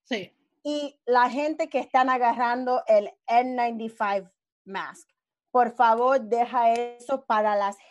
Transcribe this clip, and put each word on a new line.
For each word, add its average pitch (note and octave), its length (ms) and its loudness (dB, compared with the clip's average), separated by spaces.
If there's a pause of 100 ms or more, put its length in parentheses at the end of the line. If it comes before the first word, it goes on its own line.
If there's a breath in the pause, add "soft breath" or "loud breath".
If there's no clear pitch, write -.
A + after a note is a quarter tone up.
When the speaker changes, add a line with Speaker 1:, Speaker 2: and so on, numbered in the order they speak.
Speaker 1:
Sí. G3+ 320 -8 (260)
Speaker 2:
Y D4 440 -6
la B3 240 2
gente D4+ 380 -4
que C4+ 100 -4
están C4 320 0
agarrando B3 760 0
el G#3 240 2 (160)
N B3 300 2
ninety-five A3+ 720 -4 (340)
mask, F3+ 440 -12 (440)
por A#3 220 2
favor, B3 460 2
deja A#3 520 0
eso A#3+ 540 -4
para G#3+ 300 0
la G3+ 160 -2 (180)